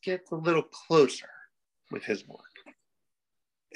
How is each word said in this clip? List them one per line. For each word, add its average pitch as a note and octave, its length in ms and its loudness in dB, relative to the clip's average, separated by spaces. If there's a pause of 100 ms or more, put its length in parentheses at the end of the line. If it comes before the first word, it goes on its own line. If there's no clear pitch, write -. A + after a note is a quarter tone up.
gets F#3 280 -6
a F3 40 -8
little D#3+ 280 0
closer - 680 2 (640)
with - 120 -10
his G#2 240 -6
work. - 120 -20 (1400)